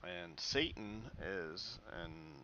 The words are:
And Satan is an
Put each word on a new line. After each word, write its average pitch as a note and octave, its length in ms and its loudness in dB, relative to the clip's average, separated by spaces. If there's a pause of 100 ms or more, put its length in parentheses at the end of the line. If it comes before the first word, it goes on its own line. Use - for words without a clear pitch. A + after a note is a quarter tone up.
And F2 360 -2
Satan A2 640 4 (200)
is E2+ 580 0 (220)
an E2 100 -2 (320)